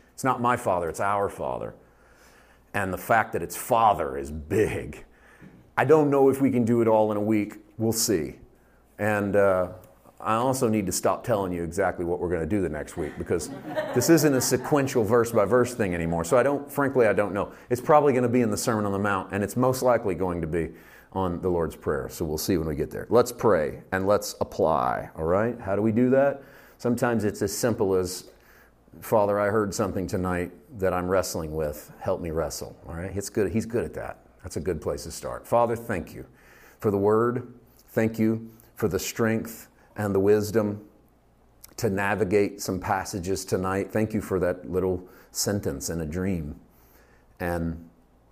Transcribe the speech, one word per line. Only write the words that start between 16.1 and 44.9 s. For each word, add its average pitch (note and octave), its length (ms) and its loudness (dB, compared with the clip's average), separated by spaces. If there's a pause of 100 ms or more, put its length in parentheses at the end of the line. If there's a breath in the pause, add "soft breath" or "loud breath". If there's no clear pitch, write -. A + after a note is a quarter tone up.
So C3 140 2
I A#2+ 60 6
don't, C#3 260 -2
frankly, C3+ 360 2
I G#2 80 4
don't G2 200 0
know. G2 180 -2 (180 loud breath)
It's B2 120 -2
probably D3 320 6
gonna B2 140 2
be B2 140 2
in A2+ 80 2
the G2+ 80 0
Sermon G#2+ 280 0
on G2+ 60 -2
the G2 80 -2
Mount, G2 320 -2
and G2+ 120 -2
it's G2 120 -4
most B2+ 280 0
likely A2+ 320 2
going F2 260 -2
to E2 60 -4
be D#2+ 260 -4 (400 loud breath)
on F2+ 280 -2
the F#2 80 -2
Lord's E2 260 -2
Prayer. C#2 340 -4
So - 160 -6
we'll D#2 140 -4
see - 180 0
when E2 100 -2
we D#2 80 -4
get D2 140 -4
there. - 200 -10
Let's A2+ 220 4
pray F2 600 0
and F#2+ 160 -2
let's G2+ 340 0
apply, B1+ 760 0
all D#2+ 80 -6
right? G#2+ 360 0
How G2 160 -4
do G#2 80 0
we A2+ 80 4
do B2 180 4
that? C3+ 320 4 (380 loud breath)
Sometimes A#2+ 440 0
it's G#2 200 -2
as G2 120 -2
simple G#2+ 380 0
as, F#2 320 -2 (760 soft breath)
"Father, G2+ 400 2
I G#2 100 2
heard G#2 240 0
something F#2+ 340 -2
tonight F2+ 440 -2 (280)
that F#2 140 2
I'm F2+ 160 -2
wrestling F2 460 -2
with. D2+ 440 -6
Help F#2+ 220 -4
me E2 100 -6
wrestle," D#2 440 -6 (120)
all E2 80 -10
right? F2+ 200 -10
It's G2 140 -6
good. G2+ 220 0
He's A2 160 -2
good G#2 180 -4
at D2+ 80 -10
that. - 240 -12 (240)
That's - 160 -12
a F2+ 40 -4
good D#2 200 -4
place D2 220 -4
to D#2+ 80 -12
start. B1 340 -10
Father, A#2 300 2
thank A2 400 -6
you - 100 -16 (540 loud breath)
for A2+ 100 0
the G2 80 2
word. A2 560 2 (360)
Thank A2+ 280 0
you A2+ 320 0 (260 loud breath)
for A2 120 0
the F#2+ 120 0
strength - 680 -2 (320 soft breath)
and G#2 140 0
the G2 60 4
wisdom G#2 600 2 (960)
to A#2 140 -2
navigate G2+ 720 0
some F#2+ 180 -4
passages F#2+ 640 -4
tonight. F#2+ 480 -2
Thank G#2+ 220 0
you G#2 80 -2
for F#2 180 -2
that F2 320 -2
little F#2 320 0 (280 loud breath)